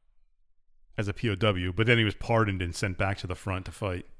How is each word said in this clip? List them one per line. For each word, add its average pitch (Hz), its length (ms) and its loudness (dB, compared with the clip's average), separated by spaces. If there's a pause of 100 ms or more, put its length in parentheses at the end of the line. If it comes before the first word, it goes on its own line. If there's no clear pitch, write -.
(960)
as 104 100 -2
a 101 60 -2
P 117 160 -2
O 101 60 2
W, 92 380 2
but 110 140 2
then 120 100 6
he 113 60 6
was 101 120 2
pardoned 107 460 2
and 87 140 -4
sent 95 240 -2
back 98 200 0
to 98 80 -8
the 87 80 -4
front 92 300 -6
to 85 60 -12
fight. 92 340 -6 (140)